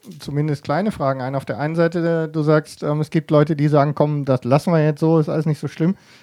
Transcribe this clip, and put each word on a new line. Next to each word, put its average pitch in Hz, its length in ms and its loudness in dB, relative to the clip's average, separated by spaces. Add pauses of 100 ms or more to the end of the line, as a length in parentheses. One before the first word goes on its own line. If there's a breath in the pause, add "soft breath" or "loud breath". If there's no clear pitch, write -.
(180)
zumindest 147 460 -4
kleine 185 280 -2
Fragen 135 300 -2
ein. 135 140 -6
Auf 135 80 -4
der 117 140 -8
einen 156 180 -4
Seite, 165 520 0
äh, 156 40 -12
du 156 100 -2
sagst, 156 400 0
ähm, 151 180 -2
es 151 100 -4
gibt 160 200 -2
Leute, 151 260 4
die 147 120 0
sagen, 147 260 2
"Komm, 147 300 0
das 131 200 -2
lassen 143 280 2
wir 156 120 2
jetzt 151 160 0
so, 165 180 2
ist 156 100 0
alles 156 180 -2
nicht 151 140 -2
so 147 80 -8
schlimm." 170 280 -2 (260 soft breath)